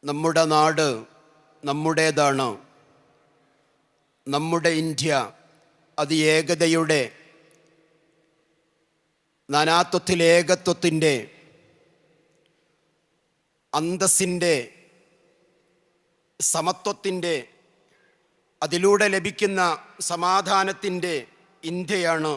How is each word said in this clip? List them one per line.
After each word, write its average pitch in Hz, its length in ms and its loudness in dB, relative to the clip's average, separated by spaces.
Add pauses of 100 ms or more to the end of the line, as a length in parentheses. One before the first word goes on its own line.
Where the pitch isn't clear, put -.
നമ്മുടെ 160 360 2 (100)
നാട് 156 340 2 (800)
നമ്മുടേതാണ്. 151 800 0 (1900)
നമ്മുടെ 165 380 0 (100)
ഇന്ത്യ 151 300 -4 (920)
അത് 147 120 -2 (200)
ഏകതയുടെ, 160 680 0 (2500)
നാനാത്വത്തിൽ 175 640 2 (160)
ഏകത്വത്തിൻ്റെ, 170 800 2 (2750)
അന്തസ്സിൻ്റെ, 180 760 0 (2000)
സമത്വത്തിൻ്റെ, 180 840 -4 (1300)
അതിലൂടെ 190 420 2 (100)
ലഭിക്കുന്ന 190 460 -2 (480)
സമാധാനത്തിൻ്റെ 185 1040 -2 (580)
ഇന്ത്യയാണ്. 165 640 -2